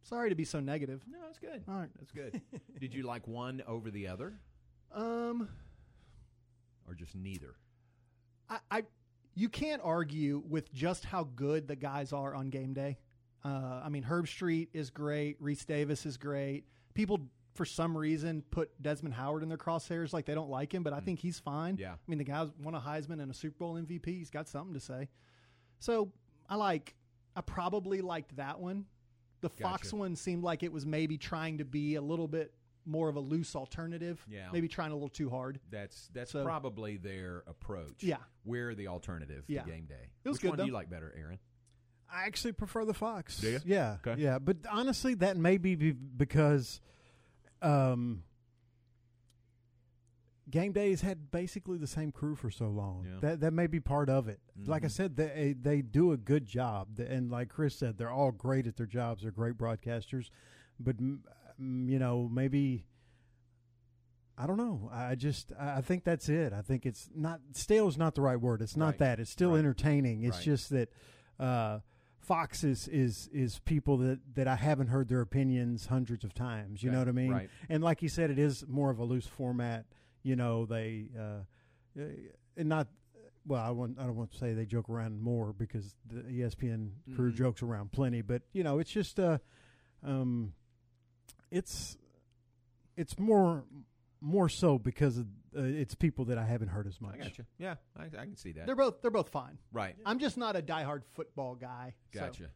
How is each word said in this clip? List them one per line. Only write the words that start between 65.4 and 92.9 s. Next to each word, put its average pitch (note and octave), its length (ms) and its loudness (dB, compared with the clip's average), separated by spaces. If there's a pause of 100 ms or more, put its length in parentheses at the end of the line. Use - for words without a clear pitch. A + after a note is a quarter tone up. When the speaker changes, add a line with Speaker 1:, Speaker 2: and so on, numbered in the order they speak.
Speaker 3:
I, C#3+ 180 -2
I C3+ 40 0
think F3+ 220 0
that's E3+ 260 2
it. D3 240 2
I G2+ 80 -4
think C3 240 0
it's - 300 -6
not, D#3+ 240 -2 (140)
stale G#3+ 340 6
is C#3 100 2
not D#3+ 160 4
the C#3 80 2
right B2+ 180 6
word. A#2 220 2
It's A2+ 160 -4
not D#3 80 4
Speaker 2:
Right. D3+ 140 4
Speaker 3:
that. B2 200 6
It's A2+ 120 -4
still F3+ 220 4
Speaker 2:
Right. D#3 60 8
Speaker 3:
entertaining. C#3 640 4
It's A#2+ 140 2
Speaker 2:
Right. - 80 -4
Speaker 3:
just D3 240 2
that, B2+ 200 2 (500)
uh, A#2 400 0 (400)
Fox - 440 0
is, C3+ 240 2
is, C3 460 2
is B2+ 320 0
people C#3+ 320 4
that, B2+ 220 2 (160)
that C3 120 2
I C3 80 4
haven't C3+ 320 4
heard B2+ 220 2
their B2+ 120 4
opinions B2 640 2
hundreds B2 360 0
of G#2 120 -6
times. G#2+ 480 -4
You B2+ 60 2
Speaker 2:
Okay. B2 60 4
Speaker 3:
know B2+ 60 4
what B2 60 4
I B2 60 2
mean? B2+ 180 2
Speaker 2:
Right. B2 180 0 (180)
Speaker 3:
And D#3+ 160 2
like E3 200 4
you D#3+ 60 2
said, E3 200 2
it C3+ 100 2
is C#3+ 280 4
more C#3 240 4
of A2+ 80 0
a A#2 40 0
loose A#2+ 240 2
format. A#2+ 580 -2 (380)
You C3 120 2
know, A#2 300 2
they, A2 400 -2 (100)
uh, G#2 260 -6 (600)
uh, - 20 -6 (540)
and E3 100 2
not, D#3 200 4 (580)
well, C3 180 2
I A2+ 60 0
want, B2 300 -2
I C3+ 80 -4
don't A#2+ 80 -2
want A2+ 160 -4
to - 80 -16
say A#2+ 160 0
they A2+ 100 0
joke A2+ 240 0
around A2+ 320 -2
more A2+ 320 0
because G2+ 400 -4 (160)
the A#2 180 -8
E B2 160 -2
S A2+ 120 0
P B2+ 120 -2
N A2 260 -2 (220)
crew B2 140 4
Speaker 2:
Mm-hmm. A2+ 80 0
Speaker 3:
jokes B2+ 240 2
around G#2+ 300 -2
plenty, A#2+ 320 2
but, A#2+ 180 0 (100)
you F#3+ 120 2
know, D3 160 4
it's E3 100 0
just, - 300 0
uh, E3+ 180 6 (640)
um, B2 500 0 (1000)
it's, - 440 -4 (1000)